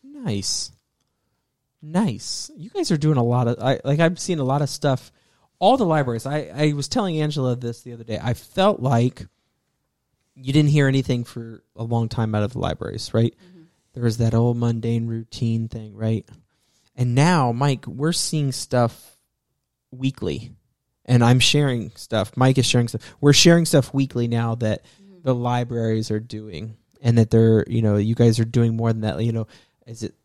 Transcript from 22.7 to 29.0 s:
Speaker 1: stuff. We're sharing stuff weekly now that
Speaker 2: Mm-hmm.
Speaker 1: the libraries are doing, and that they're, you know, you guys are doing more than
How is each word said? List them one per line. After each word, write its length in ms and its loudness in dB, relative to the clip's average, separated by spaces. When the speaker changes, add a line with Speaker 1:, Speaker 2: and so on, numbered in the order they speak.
Speaker 1:
stuff. 140 -8
We're 140 6
sharing 320 6
stuff 280 2
weekly 360 -2
now 260 -2
that 300 -2
Speaker 2:
Mm-hmm. 380 -20
Speaker 1:
the 120 0
libraries 760 -2
are 100 -2
doing, 560 -12
and 160 4
that 120 4
they're, 380 6
you 140 -2
know, 160 2
you 180 0
guys 240 4
are 60 2
doing 320 0
more 160 0
than 80 -4